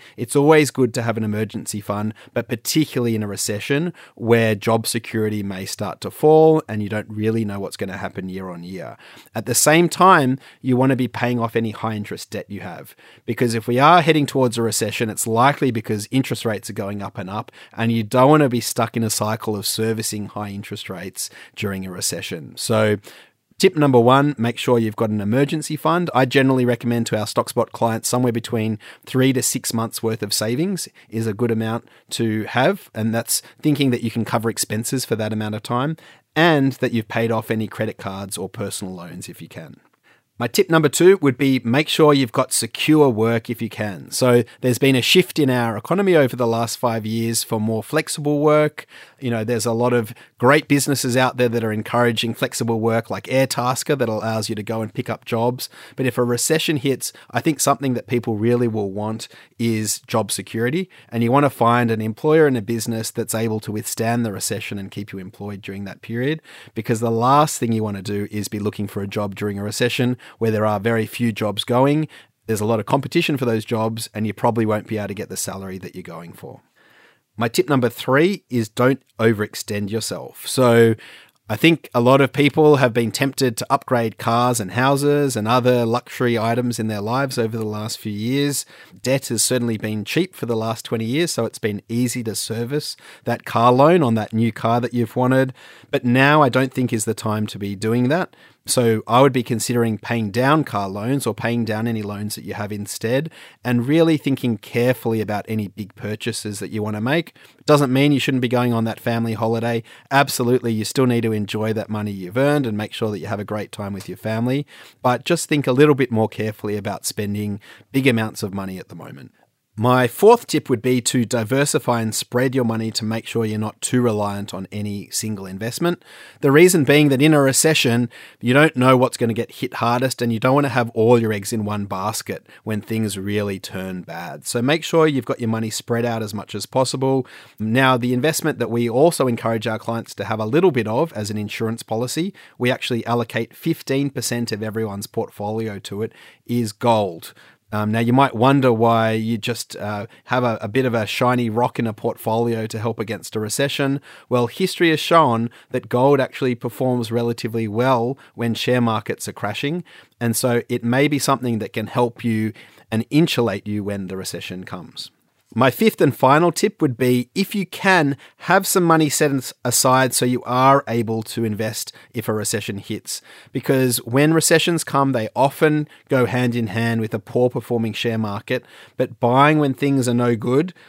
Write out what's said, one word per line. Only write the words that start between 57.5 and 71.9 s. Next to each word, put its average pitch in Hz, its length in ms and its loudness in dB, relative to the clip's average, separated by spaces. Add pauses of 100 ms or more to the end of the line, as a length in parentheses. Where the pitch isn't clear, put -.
something 139 320 0
that 117 140 -6
people 120 280 -2
really 120 320 2
will 107 240 -4
want 107 380 -6 (280)
is 110 420 -2
job 110 340 -2
security. 123 560 -2 (180)
And 113 160 -2
you 117 80 2
wanna 139 180 4
find 120 400 2
an 110 120 -2
employer 151 440 2
and 131 120 2
a 110 40 -4
business 113 480 -4
that's - 240 -6
able 110 280 -2
to 110 100 -10
withstand 113 540 -2
the 104 80 -4
recession 98 460 -6
and 95 120 -12
keep 101 220 -10
you 95 60 -10
employed 101 420 -12
during 98 240 -10
that 95 160 -14
period, 131 400 -4 (320)
because 113 260 -2
the 117 100 0
last 131 480 2
thing 117 140 -2
you 110 140 0
wanna 101 160 -6
do 101 280 -6
is 104 200 -6
be 104 100 -6
looking 101 300 -4
for 101 120 -8
a 101 60 -6
job 101 280 -6
during 104 220 -4
a 101 60 -6
recession 123 540 -2 (220)
where 113 100 0
there 107 160 2
are 104 140 0
very 113 260 0
few 117 260 -2
jobs 104 320 -4
going. 143 440 2 (400)